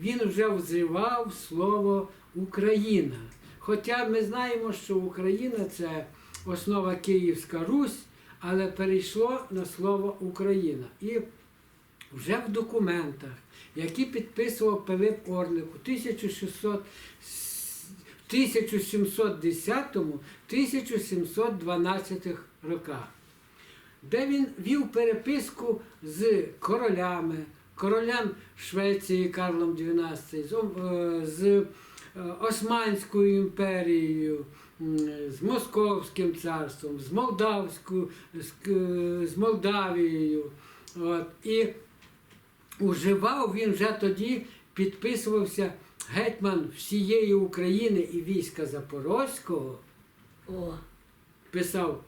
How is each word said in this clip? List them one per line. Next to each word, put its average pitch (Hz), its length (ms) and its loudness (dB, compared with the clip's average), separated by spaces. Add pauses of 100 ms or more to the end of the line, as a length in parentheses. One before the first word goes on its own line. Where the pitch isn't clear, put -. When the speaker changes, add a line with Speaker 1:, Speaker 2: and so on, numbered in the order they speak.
Speaker 1:
він 240 260 -2
вже 202 200 2
вживав 190 840 0 (140)
слово 196 600 2 (280)
«Україна». 196 840 2 (420)
Хоча 233 500 0
ми 220 140 2
знаємо, 226 500 -2
що 190 220 -4
Україна — 190 720 0 (120)
це 160 280 -4 (400)
основа 185 500 0
Київська 175 720 0
Русь, 254 340 2 (400)
але 190 280 0
перейшло 190 720 2 (120)
на 185 140 -4
слово 196 540 -2
«Україна». 180 680 0 (160)
І 220 180 -2 (920)
вже 180 340 -2
в 214 40 -4
документах, 175 800 0 (460)
які 165 300 -2
підписував 220 800 0
Пилип 196 440 2
Орлик 170 460 -2
у - 40 -16
тисяча 233 500 -4
шістсот, 202 520 -4 (400)
в - 1080 -12
тисяча 226 480 2
сімсот 202 600 0
десятому, 165 800 -2 (280)
тисяча 247 520 0
сімсот 202 580 0
дванадцятих 175 880 -2 (240)
роках, 151 380 -6 (1040)
де 254 160 2
він 277 200 2 (120)
вів 233 320 0
переписку 233 880 0 (220)
з 180 400 2 (160)
королями, 180 760 0 (400)
королем 226 540 2 (280)
Швеції 190 720 0
Карлом 170 460 0
дванадцятим, 160 680 -2
з 147 100 -6
Ом-, 190 340 -2 (340)
е, 156 40 -4
з, 156 200 -6
е, 202 200 6 (760)
Османською 214 1000 2
імперією, 165 1040 0 (360)
м, 160 160 0 (420)
з - 20 -6
Московським 208 920 0
царством, 151 640 -6
з 131 120 -10
Молдавською, 196 1000 0 (240)
з 156 140 -10 (180)
К-, 175 640 2
з 156 100 -6
Молдавією. 175 1080 2 (560)
От. 170 240 0 (180)
І 220 240 2 (1120)
уживав 196 760 2
він 220 160 2
вже 208 300 0
тоді, 202 440 0 (280)
підписувався 202 1000 0 (400)
гетьман 196 640 0
всієї 208 560 4
України 190 800 4
і 170 80 -2
війська 160 440 -2
Запорозького, 143 1120 -2 (680)
Speaker 2:
О. 175 260 -6 (800)
Speaker 1:
писав 175 560 -2